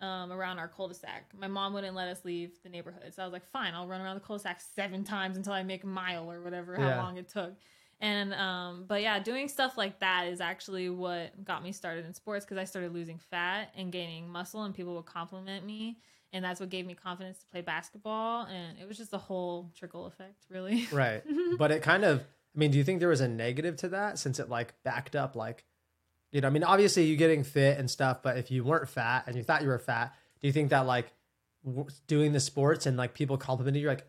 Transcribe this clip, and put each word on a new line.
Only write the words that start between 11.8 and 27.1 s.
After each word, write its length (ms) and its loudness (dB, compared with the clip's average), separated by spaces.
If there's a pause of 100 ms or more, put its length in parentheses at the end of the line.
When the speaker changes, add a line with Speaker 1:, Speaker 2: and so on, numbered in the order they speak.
Speaker 1:
in 80 -12
sports, 320 -8
'cause 100 -8
I 80 -2
started 300 -6
losing 240 -8
fat 580 -4
and 160 -8
gaining 380 -8
muscle, 340 -8
and 100 -6
people 200 -8
would 120 -8
compliment 600 -10
me. 340 -10 (320)
And 100 -6
that's 180 -4
what 100 -8
gave 160 -6
me 80 -12
confidence 460 -10
to 60 -20
play 140 -10
basketball. 840 -4
And 320 -10
it 100 -16
was 80 -10
just 160 -14
a 60 -2
whole 560 -6
trickle 320 -14
effect, 420 -20
really. 380 -2
<laughs> 60 -8
Speaker 2:
Right. 300 2 (360)
But 120 6
it 120 2
kind 220 6
of, 160 6
I 380 -16
mean, 120 6
do 80 8
you 60 8
think 160 2
there 100 6
was 100 6
a 80 4
negative 480 -2
to 140 -4
that 280 -2
since 200 -2
it, 100 -4
like, 340 -4
backed 320 -2
up, 220 -2
like, 280 -6 (680)
you 80 2
know, 80 6
I 20 4
mean, 140 4
obviously 400 8
you 120 4